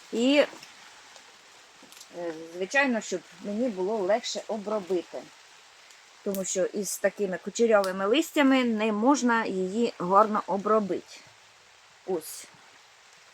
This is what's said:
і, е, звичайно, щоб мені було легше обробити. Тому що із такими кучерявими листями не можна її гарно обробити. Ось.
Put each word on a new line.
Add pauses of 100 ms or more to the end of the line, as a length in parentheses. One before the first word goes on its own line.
(120)
і, (1700)
е, (220)
звичайно,
щоб (220)
мені
було
легше
обробити. (1040)
Тому
що
із
такими
кучерявими
листями
не
можна
її
гарно
обробити. (880)
Ось. (880)